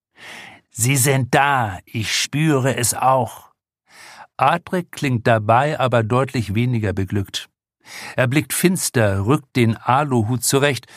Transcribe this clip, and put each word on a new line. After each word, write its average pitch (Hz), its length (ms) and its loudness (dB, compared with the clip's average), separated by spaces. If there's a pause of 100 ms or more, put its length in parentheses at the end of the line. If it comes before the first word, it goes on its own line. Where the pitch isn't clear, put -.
(680)
„Sie 127 260 0
sind 131 400 0
da, 131 480 0
ich - 320 -6
spüre 135 600 0
es 120 160 -2
auch.“ - 580 -2 (880)
Adrik 170 560 -2
klingt 127 340 -2
dabei 117 500 2
aber 123 260 2
deutlich 120 520 -2
weniger 113 380 -2
beglückt. 98 560 -4 (680)
Er 127 120 2
blickt 139 260 -2
finster, 107 720 0
rückt 147 320 0
den 113 180 4
Aluhut 127 680 0
zurecht 139 440 0 (120)